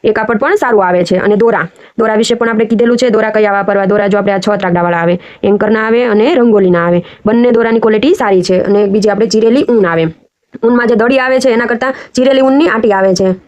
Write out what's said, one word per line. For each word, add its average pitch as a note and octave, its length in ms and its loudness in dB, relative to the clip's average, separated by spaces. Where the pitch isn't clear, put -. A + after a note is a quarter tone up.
એ G#3+ 80 0
કાપડ A3 260 -2
પણ D4 180 0
સારું A3+ 320 0
આવે F3+ 160 0
છે. F3+ 140 -2
અને G#3 180 0
દોરા, F#3+ 320 0
દોરા A3 180 0
વિશે A#3 200 0
પણ A#3 140 -2
આપણે A3 160 0
કીધેલું A#3 320 0
છે, B3+ 120 0
દોરા A3 200 0
કયા G#3 220 0
વાપરવા. G3 340 -2
દોરા G3+ 220 0
જો G3+ 100 0
આપણે G3+ 160 -2
આ G3 40 -2
છ F#3+ 120 -2
ત્રાગડાવાળા F3 480 0
આવે, E3+ 220 -2
એન્કરના G#3+ 420 0
આવે A3+ 180 0
અને A3+ 300 2
રંગોલીના G3+ 540 2
આવે. F3 180 0
બંને A#3 260 2
દોરાની A3+ 280 0
ક્વોલિટી A3 340 2
સારી G3+ 280 0
છે. F#3 200 0
અને G#3 240 0
બીજી G#3 240 0
આપણે G3+ 180 0
ચીરેલી A3+ 360 2
ઊન A3+ 220 2
આવે. E3 200 0
ઊનમાં A#3+ 240 0
જે A#3+ 80 2
દડી A#3+ 240 0
આવે C4 200 0
છે C4 100 0
એના A#3 160 0
કરતાં A#3+ 280 -4
ચીરેલી C4 260 2
ઊનની C4+ 260 2
આટી A3 240 0
આવે F#3+ 240 0
છે. F#3+ 200 -2